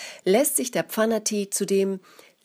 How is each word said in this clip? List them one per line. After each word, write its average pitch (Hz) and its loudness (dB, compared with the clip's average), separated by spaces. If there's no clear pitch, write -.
lässt 233 2
sich 254 -2
der 165 -2
Pfannertee 214 -2
zudem 196 0